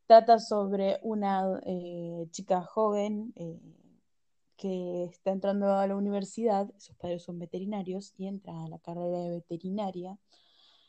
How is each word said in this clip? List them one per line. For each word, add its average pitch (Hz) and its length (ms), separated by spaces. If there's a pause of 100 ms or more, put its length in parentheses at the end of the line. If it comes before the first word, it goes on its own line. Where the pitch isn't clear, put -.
Trata 226 320
sobre 196 640
una, 196 640
eh, 175 640
chica 185 320
joven, 214 720
eh, 165 240 (1000)
que 180 480
está 175 260
entrando 196 420
a 196 140
la 196 80
universidad, 202 720 (120)
sus - 160
padres 175 280
son 175 140
veterinarios, 185 800
y 190 100
entra 180 360
a 160 40
la 165 120
carrera 175 400
de 175 100
veterinaria, 180 880 (720)